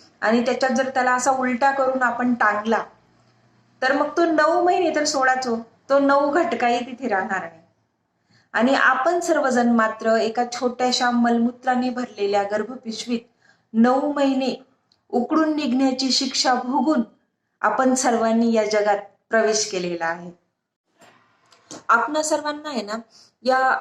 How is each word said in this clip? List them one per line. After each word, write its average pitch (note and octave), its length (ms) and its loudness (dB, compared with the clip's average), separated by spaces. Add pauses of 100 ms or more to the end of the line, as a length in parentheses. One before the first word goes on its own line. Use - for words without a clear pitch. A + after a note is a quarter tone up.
(220)
आणि A#3 240 2
त्याच्यात B3 300 0
जर C4 140 -2
त्याला B3+ 260 0
असा C4 160 0
उलटा B3+ 400 0
करून C4 320 0
आपण B3 300 0
टांगला, G#3+ 500 0 (1000)
तर C4 120 2
मग D4 240 -2
तो E4+ 80 4
नऊ E4 380 2
महिने F4+ 320 2
तर D4 100 0
सोडाच C4 420 0
हो, A3+ 80 -2 (340)
तो C#4 100 4
नऊ C#4 320 2
घटकाही A#3+ 540 0
तिथे B3+ 220 -10
राहणार G3 320 -2
नाही. E3 220 -12 (920)
आणि B3 220 2
आपण C4 440 2
सर्वजण C4+ 500 0
मात्र A3+ 480 0
एका A3 340 -2
छोट्याशा B3 600 -2
मलमूत्राने A#3+ 800 0
भरलेल्या G#3 540 -2
गर्भपिशवीत A3+ 760 -6 (540)
नऊ C4+ 400 2
महिने C4+ 520 -2 (440)
उकडून D#4 460 0
निघण्याची C4 560 0
शिक्षा C4 420 0
भोगून B3 480 0 (600)
आपण B3+ 320 2
सर्वांनी A3+ 580 2
या G#3+ 140 2
जगात G#3 320 2 (320)
प्रवेश G#3+ 420 0
केलेला F3 340 -4
आहे. F3 260 -6 (1600)
आपणा D4 320 0
सर्वांना D4+ 480 -4
आहे B3 120 -6
ना, G3+ 120 -10 (480)
या C4 400 0